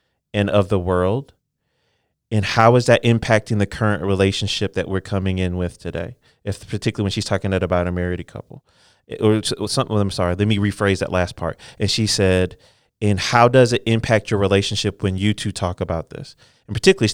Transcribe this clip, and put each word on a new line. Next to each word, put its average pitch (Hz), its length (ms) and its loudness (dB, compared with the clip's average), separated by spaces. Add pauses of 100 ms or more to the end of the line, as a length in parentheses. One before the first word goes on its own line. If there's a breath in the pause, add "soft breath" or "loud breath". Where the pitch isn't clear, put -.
(340)
and 101 160 0
of 101 200 2
the 101 100 0
world? 92 540 -2 (1000)
And 101 120 0
how 117 320 4
is 120 80 0
that 117 180 4
impacting 113 560 0
the 101 60 2
current 104 380 -2
relationship 98 720 0
that 92 120 -4
we're 95 140 -4
coming 95 360 -2
in 90 200 -2
with 87 200 -4
today? 87 380 -10 (300)
If, - 200 -8
particularly 107 380 -4
when 98 80 -2
she's 107 140 -4
talking 98 280 -2
about 90 360 0
a - 20 -4
married 90 340 -4
couple. - 380 -18 (420)
It, - 160 -12
or 110 180 4
s-, - 120 -4
or 104 160 -4
something, 110 300 -2
I'm 101 120 2
sorry, 90 260 -2
let 104 120 0
me 107 100 2
rephrase 101 420 0
that - 120 -4
last 90 240 -2
part. - 240 -8 (180 soft breath)
And 104 140 -2
she 107 160 0
said, 92 480 2 (460)
"And 104 180 2
how 120 300 4
does 123 240 6
it - 120 -2
impact 113 460 0
your 104 80 0
relationship 98 640 0
when 92 140 -2
you 104 160 2
two 101 180 -6
talk 87 300 -6
about 82 300 -6
this?" - 260 -16 (300)
And 107 60 -10
particularly 120 400 2